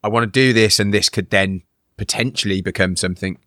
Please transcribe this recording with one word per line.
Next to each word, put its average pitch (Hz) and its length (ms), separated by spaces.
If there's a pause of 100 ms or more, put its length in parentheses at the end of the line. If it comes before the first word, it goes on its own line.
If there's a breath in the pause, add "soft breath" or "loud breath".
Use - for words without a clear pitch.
I 107 40
wanna 117 180
do 127 260
this 110 260
and 101 140
this 101 160
could - 220
then 95 320 (340)
potentially 101 640
become 92 340
something"? 92 520